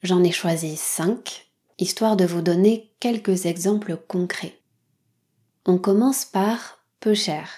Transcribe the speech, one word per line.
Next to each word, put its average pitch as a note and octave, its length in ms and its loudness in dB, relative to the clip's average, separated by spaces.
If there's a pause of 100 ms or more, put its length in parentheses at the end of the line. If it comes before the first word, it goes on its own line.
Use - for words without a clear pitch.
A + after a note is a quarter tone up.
J'en F3+ 220 4
ai F3 80 4
choisi E3 440 -2
cinq, - 720 -4 (320)
histoire G#3+ 380 0
de F#3 80 4
vous E3+ 160 0
donner F#3 580 2
quelques G#3 460 -2
exemples F3 520 -2 (100)
concrets. - 520 -6 (1040)
On F3+ 120 4
commence G#3+ 480 2
par G#3+ 540 -2 (200)
peu G#3+ 140 0
cher. D#3+ 440 -4